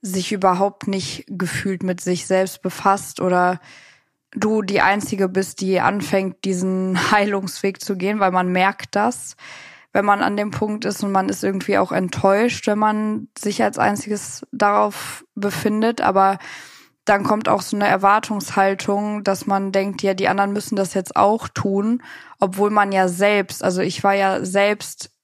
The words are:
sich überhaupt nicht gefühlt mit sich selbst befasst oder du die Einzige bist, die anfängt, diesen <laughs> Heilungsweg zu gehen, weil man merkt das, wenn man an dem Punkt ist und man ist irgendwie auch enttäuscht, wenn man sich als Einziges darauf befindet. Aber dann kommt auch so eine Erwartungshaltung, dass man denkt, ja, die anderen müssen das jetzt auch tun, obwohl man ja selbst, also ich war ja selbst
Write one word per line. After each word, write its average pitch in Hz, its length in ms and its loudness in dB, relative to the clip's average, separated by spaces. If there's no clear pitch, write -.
sich 185 280 -4
überhaupt 196 540 2
nicht 190 420 -6
gefühlt 185 540 -4
mit 185 160 -2
sich 180 280 -2
selbst 190 340 0
befasst - 600 0
oder 180 380 2
du 214 280 0
die 196 220 0
Einzige 196 480 0
bist, 190 320 -4
die 190 180 0
anfängt, 190 640 0
diesen 185 540 -2
<laughs> - 120 -2
Heilungsweg 202 720 0
zu 196 160 -6
gehen, 202 240 -2
weil 190 100 4
man 180 180 0
merkt 185 460 0
das, 220 400 -2
wenn 202 120 2
man 202 160 4
an 202 160 0
dem 208 140 -2
Punkt 214 340 -4
ist 208 180 -4
und 202 80 -2
man 190 200 2
ist 190 120 -6
irgendwie 196 360 0
auch 190 120 2
enttäuscht, 196 760 2
wenn 208 120 0
man 214 500 0
sich 208 240 -2
als 202 160 0
Einziges 208 760 -2
darauf 208 720 0
befindet. 214 680 0
Aber 190 360 4
dann 202 180 4
kommt 214 240 0
auch 202 140 2
so - 120 -4
eine 202 140 2
Erwartungshaltung, 202 1400 0
dass 196 220 -2
man 196 260 0
denkt, 196 300 -2
ja, 190 100 2
die 190 160 0
anderen 202 240 2
müssen 208 240 -4
das 196 160 -2
jetzt - 240 -4
auch 208 320 2
tun, 202 540 -2
obwohl 196 280 0
man 208 240 2
ja 190 160 4
selbst, 202 560 0
also 185 160 0
ich 185 240 -4
war 196 100 4
ja 190 300 0
selbst 202 680 -2